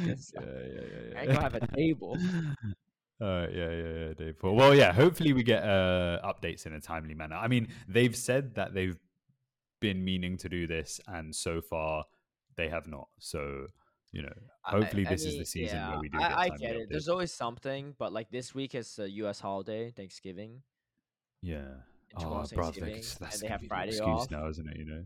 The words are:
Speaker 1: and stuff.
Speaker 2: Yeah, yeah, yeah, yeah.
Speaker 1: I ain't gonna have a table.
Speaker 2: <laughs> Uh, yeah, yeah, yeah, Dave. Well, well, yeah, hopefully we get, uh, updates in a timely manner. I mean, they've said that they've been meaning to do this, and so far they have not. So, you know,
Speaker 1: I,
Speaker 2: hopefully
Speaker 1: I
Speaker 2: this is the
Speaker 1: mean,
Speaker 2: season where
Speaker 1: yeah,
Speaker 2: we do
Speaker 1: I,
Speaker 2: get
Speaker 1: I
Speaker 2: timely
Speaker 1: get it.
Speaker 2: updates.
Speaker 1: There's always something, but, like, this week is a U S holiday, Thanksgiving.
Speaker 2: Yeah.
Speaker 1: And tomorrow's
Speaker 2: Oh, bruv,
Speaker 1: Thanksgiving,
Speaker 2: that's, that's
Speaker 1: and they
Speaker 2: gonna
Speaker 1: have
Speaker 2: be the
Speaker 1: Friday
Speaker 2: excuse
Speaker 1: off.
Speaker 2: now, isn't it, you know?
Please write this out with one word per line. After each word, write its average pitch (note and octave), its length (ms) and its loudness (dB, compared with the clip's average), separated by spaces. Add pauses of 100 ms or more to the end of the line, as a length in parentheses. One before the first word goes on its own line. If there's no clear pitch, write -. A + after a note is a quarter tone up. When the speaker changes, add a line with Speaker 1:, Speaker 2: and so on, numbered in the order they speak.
Speaker 1:
and C3+ 120 -2
stuff. - 280 -14
Speaker 2:
Yeah, C2 140 -10
yeah, B1+ 200 -10
yeah, A#2 300 -12
yeah. - 80 -10
Speaker 1:
I B2+ 40 -6
ain't C3+ 100 -2
gonna C#3 100 6
have B2+ 120 0
a A#2 120 -2 (100)
table. D3+ 460 0
Speaker 2:
<laughs> F3+ 60 2 (920)
Uh, F#2 320 0
yeah, F2 180 -2
yeah, E2 220 -4 (160)
yeah, D#2+ 60 -6
Dave. D#2+ 280 -6
Well, F#2+ 140 4
well, C#3 180 12
yeah, A#2 180 10
hopefully D#3 400 6
we B2+ 120 4
get, A2 180 6
uh, F#2 600 4
updates - 420 -6
in D#2+ 60 -10
a D#2 80 -10
timely D#2+ 340 -8
manner. D#2 220 -8
I G#2+ 100 -2
mean, A#2+ 220 4 (180)
they've A#2 280 6
said B2 420 0
that G2 180 -4
they've F#2 240 0 (840)
been F#2 240 2
meaning F#2 340 0
to - 100 -8
do E2+ 180 -2
this, D#2+ 400 -4
and D#2+ 280 -10
so E2 260 -2
far D#2 460 -2 (500)
they E2 120 -2
have E2 200 -6
not. D2 200 -12 (120)
So, C#2 480 -8 (420)
you E2 120 -8
know, C#2 100 -10 (320)
Speaker 1:
I, - 80 -4
Speaker 2:
hopefully G2+ 340 2
Speaker 1:
I - 40 0
Speaker 2:
this F2+ 140 0
is - 100 -2
the C#2+ 40 -8
Speaker 1:
mean, - 80 -6
Speaker 2:
season - 320 -4
where F#2+ 140 -4
Speaker 1:
yeah, - 80 -4
Speaker 2:
we - 80 -6
do - 100 -4
Speaker 1:
I, E3 100 2
Speaker 2:
get - 100 0
Speaker 1:
I F3+ 100 2
Speaker 2:
timely D3 180 -6
Speaker 1:
get A#2 100 -4
it. A2+ 60 -6
Speaker 2:
updates. D3+ 80 -10
Speaker 1:
There's D3+ 180 -4
always F3 240 0
something, C3+ 680 -6
but, G#2 140 -4
like, A2 200 -6
this B2 200 -6
week C3+ 220 -6
is A#2+ 240 -8
a G#2 100 -6
U G2+ 200 -4
S G2+ 100 -4
holiday, G#2+ 540 -6
Thanksgiving. G#2 720 -14 (800)
Speaker 2:
Yeah. E2 180 -6 (520)
Speaker 1:
And F2 100 -12
tomorrow's D#2 320 -6
Speaker 2:
Oh, - 40 -4
bruv, E2+ 80 0
Speaker 1:
Thanksgiving, F#2 300 -6
Speaker 2:
that's, A2+ 200 -10
that's - 220 -12
Speaker 1:
and - 60 -8
they G#2+ 40 -8
Speaker 2:
gonna A2 60 -6
Speaker 1:
have G2+ 80 -6
Speaker 2:
be - 60 -14
the - 20 -14
Speaker 1:
Friday F#2+ 220 -4
Speaker 2:
excuse A2 180 0 (140)
Speaker 1:
off. C3 100 -6
Speaker 2:
now, D#2 160 -4
isn't D#2 200 -6
it, D2+ 80 -10
you D#2 100 -10
know? D#2 200 -10